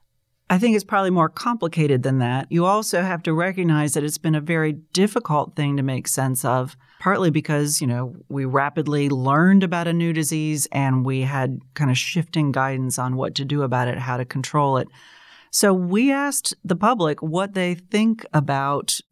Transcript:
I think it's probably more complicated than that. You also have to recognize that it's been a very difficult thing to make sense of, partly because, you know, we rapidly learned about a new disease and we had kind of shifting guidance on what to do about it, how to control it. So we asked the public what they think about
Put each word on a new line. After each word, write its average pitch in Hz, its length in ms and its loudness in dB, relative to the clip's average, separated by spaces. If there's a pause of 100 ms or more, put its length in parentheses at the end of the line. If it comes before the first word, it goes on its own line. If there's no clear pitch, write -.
(500)
I 180 100 4
think 226 160 4
it's 202 80 0
probably 196 260 0
more 170 200 4
complicated 160 720 0
than 135 160 2
that. 127 320 0
You 170 140 2
also 202 360 2
have 180 220 -2
to 165 100 0
recognize 165 600 2
that 151 100 0
it's 151 140 -4
been 156 180 0
a 151 60 -2
very 156 320 0
difficult 180 800 -2
thing 143 220 0
to 135 60 0
make 131 240 -4
sense 131 380 -2
of, 127 300 0 (240)
partly 190 320 2
because, 147 500 -2
you 143 60 -2
know, 123 260 -4 (140)
we 139 180 -6
rapidly 143 640 0
learned 147 540 4
about 170 240 -2
a 170 60 0
new 170 200 0
disease 156 580 -2
and 131 340 0
we 131 160 -2
had 131 380 -2 (140)
kind 143 160 0
of 127 80 2
shifting 156 540 -2
guidance 131 480 -2
on 127 160 -2
what 127 200 -4
to 139 100 -4
do 147 180 -2
about 123 240 0
it, 120 100 -4
how 127 200 -4
to 123 80 -4
control 135 520 0
it. - 120 -2 (600)
So 202 240 4
we 190 380 2
asked 277 420 -2 (100)
the 185 120 0
public 185 480 0
what 185 300 -4
they 180 220 0
think 220 580 0
about 139 640 0 (120)